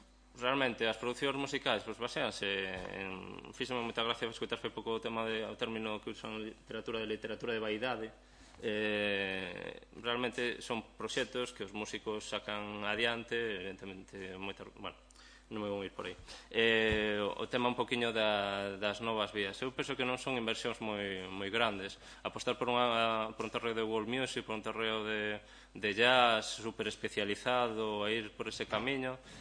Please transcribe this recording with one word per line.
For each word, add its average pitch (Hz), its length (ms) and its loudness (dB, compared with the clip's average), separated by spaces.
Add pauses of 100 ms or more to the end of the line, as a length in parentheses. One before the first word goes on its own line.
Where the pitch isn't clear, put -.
(360)
Realmente, 123 540 4
as 110 80 0
producións 131 400 0
musicais, 135 480 2
pois, 107 100 -6
baseanse 101 720 0 (300)
en, 95 580 -8
fíxome 123 300 -2
moita 117 180 0
gracia 117 240 0
escoitar 113 320 -4
fai 113 140 -4
pouco 113 240 -2
o - 20 -2
tema 113 240 -2
de... 110 240 0
o 107 80 -6
término 110 460 -4
que 117 100 -6
usan 110 320 -8
literatura 110 560 -6
de 110 80 -4
literatura 110 460 -4
de 110 80 0
vaidade. 110 480 -2 (560)
Eh, 98 1160 0 (160)
realmente 120 640 0
son 113 320 -4
proxectos 123 560 -2
que 101 160 -8
os 98 80 -12
músicos 107 480 -4
sacan 104 640 -4
adiante, 117 480 0
evidentemente, 95 1040 -4
moita, 98 240 -8 (160)
bueno, 95 160 -8 (560)
non 110 100 -4
me 104 80 -2
vou 101 140 -2
ir 92 80 -6
por 98 160 -6
aí. 90 80 -6 (340)
Eh, 110 720 6
o 104 320 0
tema 123 160 2
un 120 100 2
poquiño 120 380 2
da, 101 640 2
das 104 240 0
novas 110 320 0
vías. 101 240 0
Eu 131 160 -2
penso 143 180 -2
que 127 140 0
non 127 100 0
son 131 220 0
inversións 113 400 -2
moi, 101 480 -2
moi 98 240 -4
grandes. 104 480 2 (240)
Apostar - 320 0
por 123 160 0
unha, 113 640 4
por 110 100 -2
un 107 80 -6
terreo 117 220 0
de 113 100 2
world 110 240 0
music, 123 380 0
por 110 80 -2
un 104 100 -6
terreo 110 400 0
de, 107 380 -2 (300)
de 104 200 0
jazz 117 640 8
super 110 300 -4
especializado, 107 1200 0
a 104 40 2
ir 110 220 0
por 117 160 -6
ese 110 180 -4
camiño, 131 520 0 (240)